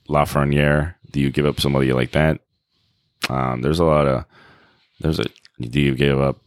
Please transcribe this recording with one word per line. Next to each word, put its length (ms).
Lafreniere. 840
Do 100
you 100
give 160
up 140
somebody 340
like 180
that? 280
Um, 320
there's 180
a 40
lot 220
of, 180
there's 180
a, 60
do 200
you 140
give 260
up 260